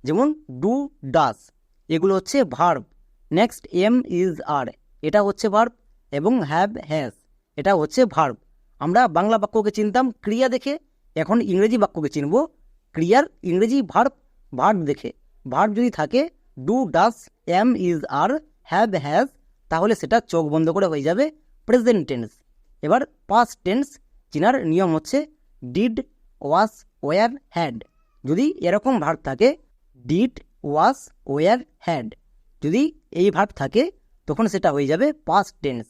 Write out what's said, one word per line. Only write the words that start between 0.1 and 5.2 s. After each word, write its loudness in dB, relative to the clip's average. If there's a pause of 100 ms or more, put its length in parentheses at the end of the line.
ডু, 0 (400)
ডাজ, 2 (500)
এগুলো 2
হচ্ছে -2 (180)
ভার্ব। 0 (480)
নেক্সট 0 (220)
এম, 2 (260)
ইজ, 0 (240)
আর, -4 (360)
এটা 2